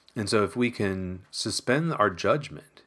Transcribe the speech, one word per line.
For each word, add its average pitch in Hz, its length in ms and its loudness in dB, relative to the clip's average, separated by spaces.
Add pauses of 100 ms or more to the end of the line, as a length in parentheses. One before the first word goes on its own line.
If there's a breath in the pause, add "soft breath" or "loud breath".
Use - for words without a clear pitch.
(140 soft breath)
And 104 140 -2
so 107 160 4
if 95 120 -2
we 120 140 2
can 95 600 -4
suspend 151 640 -2
our 104 160 4
judgment 92 760 -2